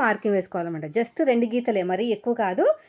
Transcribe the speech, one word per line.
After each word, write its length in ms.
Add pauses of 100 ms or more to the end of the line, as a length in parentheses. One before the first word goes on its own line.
మార్కింగ్ 340
వేసుకోవాలన్నమాట. 500 (100)
Just 220 (120)
రెండు 220
గీతలే, 380
మరీ 140 (100)
ఎక్కువ 180 (120)
కాదు, 200 (240)